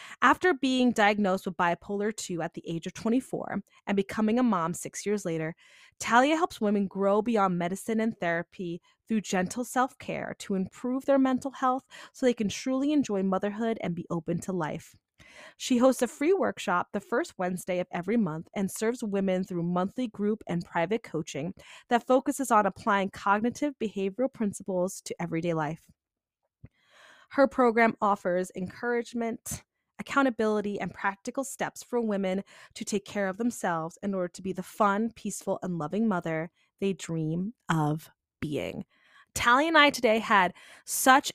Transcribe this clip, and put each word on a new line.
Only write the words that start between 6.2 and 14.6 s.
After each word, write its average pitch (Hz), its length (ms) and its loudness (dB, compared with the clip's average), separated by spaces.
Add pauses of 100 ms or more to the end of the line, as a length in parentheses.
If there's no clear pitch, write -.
helps 349 220 0
women 202 280 2
grow 196 340 2
beyond 202 380 2
medicine 190 420 -2
and 226 160 -2
therapy 170 640 -4 (260)
through 220 140 0
gentle 185 420 -2
self-care - 760 -4
to - 160 -6
improve 247 500 -4
their 277 140 4
mental 262 320 2
health 254 340 0 (300)
so - 100 -2
they 247 80 6
can 220 160 0
truly 262 440 -2
enjoy 220 300 2
motherhood 202 600 0
and 175 120 -2
be 170 140 -8
open 170 300 -2
to - 140 -6
life. 160 420 -6 (640)